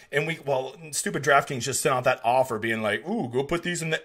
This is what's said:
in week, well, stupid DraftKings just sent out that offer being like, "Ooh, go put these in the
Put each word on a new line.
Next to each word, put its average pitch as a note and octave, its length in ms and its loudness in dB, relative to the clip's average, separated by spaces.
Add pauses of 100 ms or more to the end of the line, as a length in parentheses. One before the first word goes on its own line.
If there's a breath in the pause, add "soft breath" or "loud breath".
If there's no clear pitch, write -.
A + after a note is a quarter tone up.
(100 loud breath)
in D3 160 0
week, D#3+ 200 -6
well, C3 280 -2 (160)
stupid D#3+ 320 -4
DraftKings C#3 380 4
just B2 200 -4
sent D3 140 2
out B2+ 100 0
that B2+ 200 4
offer B2 340 2
being A2 240 -2
like, G#2+ 260 -2
"Ooh, G3 200 -4
go B2 160 -2
put E3+ 180 -2
these F3 180 -4
in D#3+ 100 -6
the D#3 140 -2